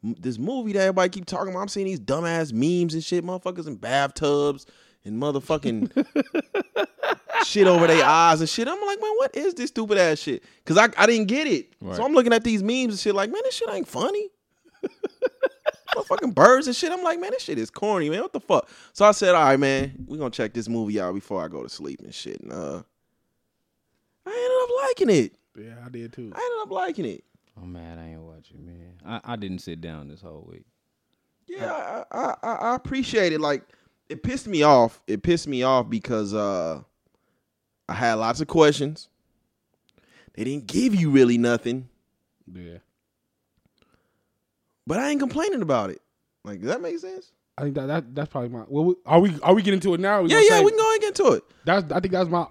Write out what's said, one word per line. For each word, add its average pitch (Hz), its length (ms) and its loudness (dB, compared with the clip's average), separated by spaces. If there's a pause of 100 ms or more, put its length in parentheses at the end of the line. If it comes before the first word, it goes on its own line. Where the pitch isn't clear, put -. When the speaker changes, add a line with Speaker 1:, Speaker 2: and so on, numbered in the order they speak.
Speaker 1:
M-, 113 140 -6
this 127 200 -8
movie 220 360 -6
that 202 100 0
everybody 185 260 2
keep 185 160 -10
talking 196 260 -6
about? 180 100 -8
I'm 202 60 -8
seeing 196 200 -6
these 185 120 -6
dumbass 160 540 -2
memes 165 400 0
and 160 100 -6
shit, 175 220 -4
motherfuckers 180 420 -8
in 139 80 -10
bathtubs 139 880 -2 (380)
and 107 180 -8
motherfucking 139 720 -4 (1500)
Speaker 2:
<laughs> - 20 0
Speaker 1:
shit 202 220 6
over 170 200 8
their 160 180 6
eyes 160 340 6
and 160 80 -2
shit." 233 220 -4
I'm 370 160 -6
like, 403 160 -4
"Man, 427 160 -4
what 269 180 0
is 339 200 -2
this 247 140 -6
stupid 208 280 0
ass 165 220 4
shit?" - 240 -6 (220)
'Cause 160 120 4
I, 220 100 6 (100)
I 196 100 6
didn't 220 200 4
get 285 200 0
it. 170 340 -2
Speaker 3:
Right. 92 160 -8
Speaker 1:
So 226 80 -2
I'm 294 80 0
looking 240 180 4
at 226 140 2
these 214 180 -2
memes 233 300 -2
and 190 60 -8
shit 208 160 -2
like, 196 160 -2
"Man, 403 120 -6
this 523 120 -4
shit 453 140 -6
ain't 392 200 -6
funny." 392 400 -4 (520)
<laughs> - 80 -8 (1040)
Motherfucking 311 380 -4
birds 254 340 6
and 247 80 -2
shit. 330 160 -4
I'm 370 120 -6
like, 339 160 -2
"Man, 381 120 -6
this 508 120 -6
shit - 140 -6
is 113 120 -6
corny, 190 400 -2
man. 180 120 -4
What 269 120 -8
the 269 60 -8
fuck?" - 300 0 (240)
So 190 100 2
I 208 80 10
said, 185 240 4
"All 160 80 6
right, 135 160 6
man, 135 480 0
we 147 100 -12
gonna 139 120 -6
check 110 240 -6
this 113 160 -6
movie 104 320 -2
out 90 120 -4
before 98 300 -6
I 80 60 -8
go 76 140 -12
to 62 60 -14
sleep 71 320 -12
and - 120 -18
shit." - 260 -12
And, 60 140 -16
uh, 78 300 -10 (1400)
I 359 60 -16
ended 480 220 -2 (120)
up 480 60 -4 (400)
liking 147 160 4
it. - 100 -12 (240)
Speaker 2:
Yeah, 117 260 -20
I 123 40 -18
did 117 240 -14
too. 117 200 -14
Speaker 1:
I - 60 -14
ended 466 220 -6
up - 100 -12
liking 359 340 -6
it. 98 180 -10 (380)
Speaker 3:
I'm 90 120 -14
mad 85 260 -16
I 82 120 -18
ain't 80 100 -18
watch 80 300 -20
it, - 100 -20
man. 87 320 -20 (120)
I, 117 280 -12
I - 20 -8
didn't 98 240 -8
sit 82 220 -14
down 78 260 -14
this 76 140 -20
whole 82 280 -20
week. 85 140 -20 (840)
Speaker 1:
Yeah, - 640 -10
I, - 60 -10
I, - 260 -6
I, 226 100 -6
I 233 220 -4
appreciate 254 580 -2
it. 156 80 -2
Like, 147 220 -2 (460)
it 147 140 -12
pissed - 240 -6
me 175 160 0
off. 127 440 6
It 104 160 -4
pissed 170 240 0
me 127 160 -2
off 127 260 2
because, 110 460 -4
uh, 92 460 -2 (1080)
I - 40 -6
had 117 200 0
lots 113 260 -2
of 156 80 -4
questions. 147 600 2 (1300)
They 107 100 -8
didn't 135 220 -8
give 214 280 0
you 165 140 2
really 127 300 6
nothing. 120 500 -2 (640)
Speaker 2:
Yeah. 87 240 -18 (2000)
Speaker 1:
But 170 120 -2
I 277 100 0
ain't 294 100 0
complaining 285 420 -2
about 123 280 0
it. - 120 -14 (420)
Like, 101 180 -14
does 110 80 -6
that - 120 -4
make 330 180 -8
sense? 370 320 -16 (260)
Speaker 2:
I 139 60 -8
think 143 120 -6
that, 135 120 -6
that 139 280 -6
that's 147 140 -8
probably 123 200 -8
my. 117 180 -12
Well, 147 180 -2
we, 180 100 2 (100)
are 160 140 6
we, 185 240 2
are 180 100 6
we 214 80 4
getting 190 200 2
to 180 120 0
it 165 60 -2
now? 196 200 0
Or 185 40 2
we 165 60 0
Speaker 1:
Yeah, - 80 4
Speaker 2:
gonna 440 80 8
Speaker 1:
yeah, 440 120 8
Speaker 2:
save 392 80 6
Speaker 1:
we 415 60 6
Speaker 2:
it? 453 40 -4
Speaker 1:
can 427 40 0
go 440 140 2
and 427 80 0
get 427 80 -2
into 381 240 4
it. 104 100 0 (220)
Speaker 2:
That's, 175 260 0
I 151 80 0
think 185 140 -4
that's 185 160 0
my 170 220 -2